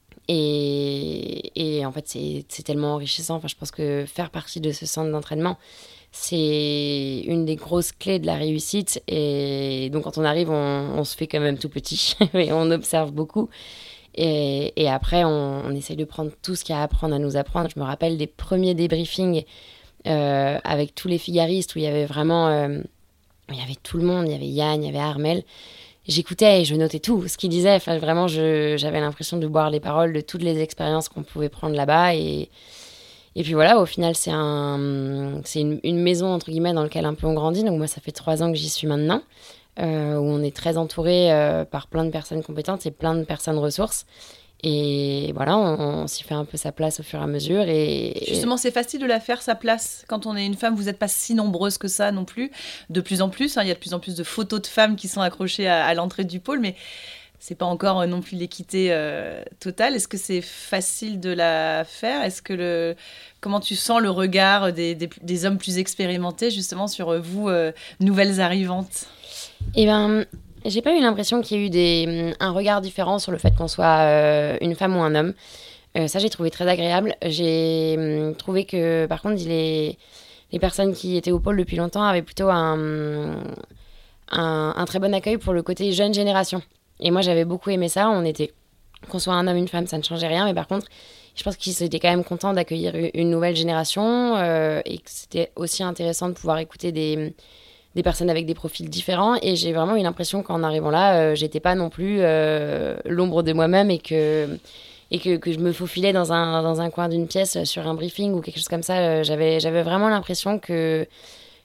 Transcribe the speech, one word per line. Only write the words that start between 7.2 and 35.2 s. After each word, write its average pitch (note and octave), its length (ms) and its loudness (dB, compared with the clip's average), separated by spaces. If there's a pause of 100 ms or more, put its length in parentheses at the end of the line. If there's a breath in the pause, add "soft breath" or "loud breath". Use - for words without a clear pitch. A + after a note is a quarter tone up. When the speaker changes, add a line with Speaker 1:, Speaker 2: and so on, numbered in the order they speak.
Speaker 1:
une E3 180 0
des D#3 120 -2
grosses E3 360 -2
clés F#3+ 280 -2
de D#3 60 -4
la E3 100 0
réussite. D#3 680 -2
Et C#3 840 -2
donc, D3 120 -2
quand - 120 -8
on D#3 80 2
arrive, D#3+ 240 2
on, D#3+ 60 0 (420)
on D3 80 0
se - 120 -8
fait D#3+ 100 -4
quand D3+ 140 -2
même C#3+ 180 0
tout D3+ 100 -6
petit - 560 -4
<laughs> E3+ 100 0
et F3 180 2
on D#3+ 180 4
observe D#3+ 420 0
beaucoup. D#3 380 -2 (640 loud breath)
Et, D3 680 0
et D3+ 80 4
après, E3 360 2
on, C#3+ 420 0
on C#3 80 -4
essaye C#3+ 220 -8
de D3+ 80 -4
prendre D3+ 260 -6 (120)
tout F#3 120 -4
ce - 100 -8
qu'il E3 100 -4
y D3 40 -2
a - 20 -2
à D3 40 2
apprendre, D#3 300 0
à C#3+ 40 0
nous C#3+ 180 0
apprendre. D3 380 0
Je D3 60 -8
me C#3+ 40 -2
rappelle E3 320 -2
des D3+ 120 -2
premiers F#3 460 0
débriefings, E3 680 0 (640 loud breath)
euh, C#3+ 560 2
avec D3 320 -2
tous - 140 -8
les F3 100 0
figaristes F3 560 0
où - 40 -4
il D#3 60 0
y D3+ 40 0
avait D3 180 0
vraiment, D#3+ 420 2
euh, D3 320 0 (680)
il C#3 60 -8
y B2 60 -10
avait C3 200 -8
tout - 160 -6
le E3+ 60 2
monde, F3 220 2
il D3+ 60 0
y - 20 -4
avait C#3 120 -6
Yann, D3+ 360 0
il D3 40 -4
y - 20 -4
avait C#3+ 100 -4
Armel. D3+ 440 0 (640 loud breath)
J'écoutais F3+ 540 4
et E3+ 60 4
je D3 80 0
notais D#3 260 0
tout G#3 280 0
ce - 100 -6
qu'ils F#3+ 100 -2
disaient. F3+ 280 4
Enfin, E3+ 200 0
vraiment, D#3+ 320 2
je, D#3 480 2
j'avais D3+ 240 -2
l'impression D3+ 380 -4
de D#3+ 80 -2
boire D3+ 240 2
les D3+ 100 0
paroles D#3+ 320 2
de D3+ 80 0
toutes E3 220 -8
les D#3+ 180 0
expériences D#3 480 -2
qu'on - 140 -10
pouvait D3+ 260 -4
prendre D#3 260 -4
là-bas. D3+ 400 6
Et, D#3 360 -2 (840 loud breath)
et F3 60 -2
puis D#3+ 120 -2
voilà, F3+ 260 8
au F3+ 60 6
final, E3+ 280 0
c'est - 160 -2
un, C#3+ 1120 -2